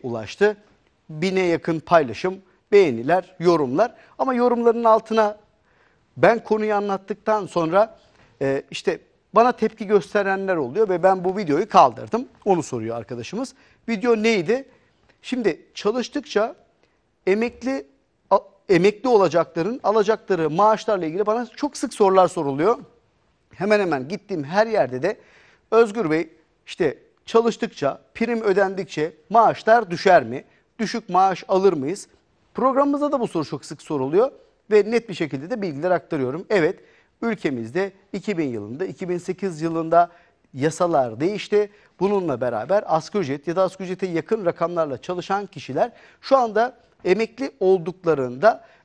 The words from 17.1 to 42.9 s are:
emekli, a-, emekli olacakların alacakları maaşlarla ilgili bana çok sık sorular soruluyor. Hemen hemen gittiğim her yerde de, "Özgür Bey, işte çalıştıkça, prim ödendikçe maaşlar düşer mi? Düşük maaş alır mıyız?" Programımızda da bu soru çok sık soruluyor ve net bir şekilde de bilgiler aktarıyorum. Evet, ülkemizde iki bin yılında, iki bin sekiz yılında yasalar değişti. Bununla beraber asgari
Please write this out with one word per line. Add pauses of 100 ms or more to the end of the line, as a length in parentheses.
emekli, (440)
a-, (300)
emekli
olacakların
alacakları
maaşlarla
ilgili
bana
çok
sık
sorular
soruluyor. (760)
Hemen
hemen
gittiğim
her
yerde
de, (540)
"Özgür
Bey, (360)
işte (280)
çalıştıkça, (160)
prim
ödendikçe (180)
maaşlar
düşer
mi? (340)
Düşük
maaş
alır
mıyız?" (460)
Programımızda
da
bu
soru
çok
sık
soruluyor (400)
ve
net
bir
şekilde
de
bilgiler
aktarıyorum.
Evet, (420)
ülkemizde (200)
iki
bin
yılında,
iki
bin
sekiz
yılında (440)
yasalar
değişti. (300)
Bununla
beraber
asgari